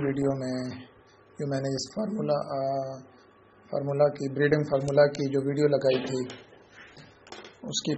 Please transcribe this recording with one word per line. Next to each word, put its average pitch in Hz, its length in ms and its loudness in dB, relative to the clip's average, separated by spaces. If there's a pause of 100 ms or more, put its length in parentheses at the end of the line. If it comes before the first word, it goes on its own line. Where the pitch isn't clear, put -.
वीडियो 139 260 0 (100)
में 127 160 -4 (800)
जो 151 80 -4
मैंने 135 280 -2
इस 131 100 -6 (100)
formula, 190 420 -2 (200)
आ, - 20 -2 (1120)
formula 143 360 4 (100)
की, 139 80 -4 (100)
breeding 147 360 4
formula 139 340 6 (100)
की 143 160 -2
जो 139 160 2
वीडियो 147 280 2
लगाई 131 240 2 (100)
थी 131 100 -2 (1500)
उसकी 151 260 -2